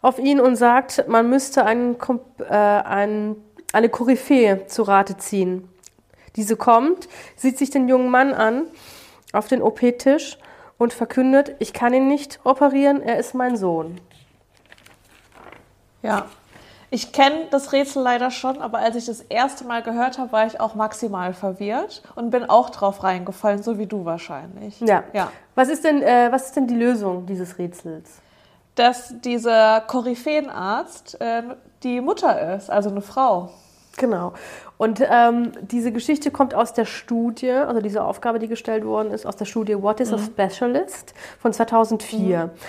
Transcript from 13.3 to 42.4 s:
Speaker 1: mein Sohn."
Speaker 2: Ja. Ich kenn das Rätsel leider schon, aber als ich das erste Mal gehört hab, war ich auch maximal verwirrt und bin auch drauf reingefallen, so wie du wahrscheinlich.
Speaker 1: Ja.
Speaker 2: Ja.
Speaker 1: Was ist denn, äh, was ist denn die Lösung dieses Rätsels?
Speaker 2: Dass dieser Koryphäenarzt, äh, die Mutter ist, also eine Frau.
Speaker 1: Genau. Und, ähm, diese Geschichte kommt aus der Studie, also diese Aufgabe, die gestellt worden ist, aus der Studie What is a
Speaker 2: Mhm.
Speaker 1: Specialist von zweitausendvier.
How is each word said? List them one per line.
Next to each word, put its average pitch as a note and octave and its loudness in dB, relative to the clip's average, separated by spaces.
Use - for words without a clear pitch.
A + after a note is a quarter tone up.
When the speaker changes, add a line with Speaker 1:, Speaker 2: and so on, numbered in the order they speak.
Speaker 1:
mein B3 -2
Sohn." F3 -4
Speaker 2:
Ja. G#3+ -2
Ich - -6
kenn C#4 4
das C#4 -2
Rätsel C#4 0
leider B3 0
schon, C4 -6
aber A3+ -6
als A3+ 0
ich A#3+ -6
das A3+ -10
erste C4 -4
Mal A#3 -6
gehört A#3+ -4
hab, B3 -6
war A3 2
ich A3+ -8
auch A3 -2
maximal G3+ -4
verwirrt G3+ -6
und A#3+ -6
bin A#3+ -2
auch A#3+ 6
drauf G3 -4
reingefallen, F#3+ -2
so A3+ -4
wie G#3 -6
du F#3+ -6
wahrscheinlich. E3+ -10
Speaker 1:
Ja. G#3+ 4
Speaker 2:
Ja. G3 -4
Speaker 1:
Was B3+ 4
ist D#4 -4
denn, D4 4
äh, B3 6
was C4 0
ist - -10
denn C4+ 0
die A#3+ -2
Lösung G#3 0
dieses F3+ -8
Rätsels? F3 -10
Speaker 2:
Dass B3 2
dieser A3 4
Koryphäenarzt, B3+ -4
äh, A#3 -4
die B3 -4
Mutter C4 0
ist, G3+ -12
also G3+ 0
eine G3+ -6
Frau. G3+ -2
Speaker 1:
Genau. F#3+ -2
Und, A#3 0
ähm, A#3+ 4
diese A#3 -4
Geschichte C#4+ -2
kommt C4 -8
aus A3+ -2
der A3+ 0
Studie, A#3 -6
also B3 -2
diese G#3 -4
Aufgabe, A3+ -4
die A3 -6
gestellt A3 -6
worden G#3+ -4
ist, A3 -10
aus - -8
der G#3+ -8
Studie G#3 -4
What G#3 -2
is A#3+ -2
a G#3+ -2
Speaker 2:
Mhm. G#3 -4
Speaker 1:
Specialist A#3+ -4
von A#3 0
zweitausendvier. A3 0